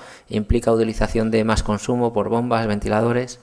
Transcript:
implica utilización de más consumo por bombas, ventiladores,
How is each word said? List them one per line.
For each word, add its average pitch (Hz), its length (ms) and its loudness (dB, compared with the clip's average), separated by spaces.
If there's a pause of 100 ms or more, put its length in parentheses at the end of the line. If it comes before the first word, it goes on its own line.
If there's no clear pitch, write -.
(280)
implica 113 440 0
utilización 110 600 0
de 110 120 2
más 110 200 2
consumo 117 500 -2
por 104 160 0
bombas, 117 380 0
ventiladores, 110 760 0